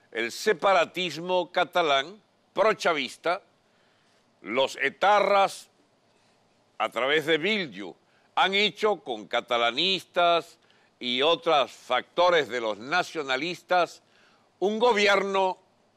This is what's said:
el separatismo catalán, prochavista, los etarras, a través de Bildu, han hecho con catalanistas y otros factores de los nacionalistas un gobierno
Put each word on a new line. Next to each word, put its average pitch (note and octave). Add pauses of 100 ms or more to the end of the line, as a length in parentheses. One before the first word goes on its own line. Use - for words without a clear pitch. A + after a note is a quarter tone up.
(100)
el A2+
separatismo F3+
catalán, E3+ (320)
prochavista, F3 (1000)
los B2+
etarras, G3 (1120)
a A2
través C3+
de D#3
Bildu, D3 (400)
han F3+
hecho G#3
con A2+
catalanistas D#3+ (400)
y B2
otros D#3
factores D3+
de A#2+
los G#2+
nacionalistas D#3+ (560)
un G#3+
gobierno G3 (400)